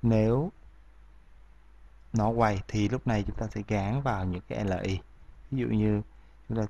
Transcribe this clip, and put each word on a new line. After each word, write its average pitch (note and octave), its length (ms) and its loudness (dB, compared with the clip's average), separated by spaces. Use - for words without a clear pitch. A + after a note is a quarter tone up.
Nếu A#2 500 4
nó G#2+ 160 2
quay A2+ 400 2
thì G#2 200 0
lúc A#2+ 180 -2
này G#2+ 200 2
chúng - 100 -6
ta A2+ 120 -4
sẽ G#2+ 200 -8
gán G#2+ 340 0
vào G#2+ 220 -2
những F2+ 240 -4
cái - 160 -4
L G2 80 0
I. F#2+ 180 -2
Ví C3+ 80 -2
dụ A#2+ 80 0
như G#2+ 360 2
chúng A2 100 -2
ta G#2+ 120 0